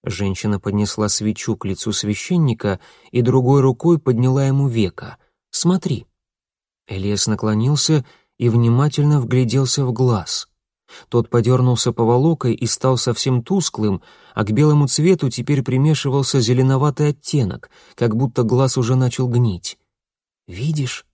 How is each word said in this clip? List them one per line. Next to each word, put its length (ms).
Женщина 540
поднесла 500
свечу 480
к 80
лицу 260
священника 880
и 100
другой 400
рукой 360
подняла 480
ему 220
веко. 500
«Смотри». 560
Элиас 380
наклонился 800
и 120
внимательно 680
вгляделся 640
в 100
глаз. 540
Тот 220
подернулся 600
поволокой 600
и 140
стал 300
совсем 440
тусклым, 600
а 80
к 80
белому 360
цвету 440
теперь 320
примешивался 760
зеленоватый 680
оттенок, 640
как 200
будто 280
глаз 340
уже 180
начал 320
гнить. 520
«Видишь?» 680